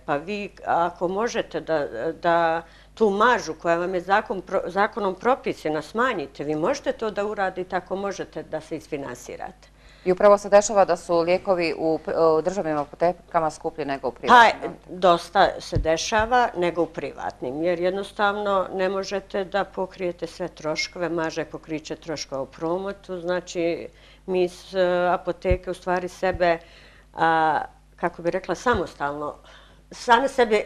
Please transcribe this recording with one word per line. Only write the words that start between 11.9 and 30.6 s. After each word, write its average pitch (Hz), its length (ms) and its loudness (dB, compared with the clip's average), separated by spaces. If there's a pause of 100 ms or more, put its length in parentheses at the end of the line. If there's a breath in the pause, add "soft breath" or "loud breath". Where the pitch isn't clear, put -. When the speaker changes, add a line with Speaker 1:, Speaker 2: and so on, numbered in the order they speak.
Speaker 2:
p-, 196 140 -4
u 160 240 6
državnim 165 360 -2
apotekama 165 720 -2
skuplji 160 340 -8
nego 139 240 -4
u 117 40 -4
Speaker 1:
Pa, - 60 -14
Speaker 2:
privatnim, 214 440 6
jel? - 360 -12
Speaker 1:
dosta 180 500 4 (120)
se - 180 -4
dešava 220 800 2
nego 170 260 0
u 156 40 0
privatnim, 131 760 -8
jer 170 180 0
jednostavno 196 920 -2
ne 185 140 0
možete 196 560 -4
da 185 200 -2
pokrijete 180 640 -8
sve 170 220 -8
troškove, 156 600 -6
marža 160 320 -4
je 147 100 -6
pokriće 151 460 -10
troškova 139 460 -8
u 127 40 -10
prometu, 185 760 -6
znači 170 680 -4 (380 soft breath)
mi 185 220 2
s, - 260 -16 (400)
apoteke 185 560 -2
u 175 40 -4
stvari 180 340 -4
sebe, 175 500 2 (560 soft breath)
a, 160 460 4 (360)
kako 170 260 -4
bi 170 80 -2
rekla, 185 240 -2
samostalno, 147 800 -2 (560 soft breath)
same 240 380 4
sebi 214 380 2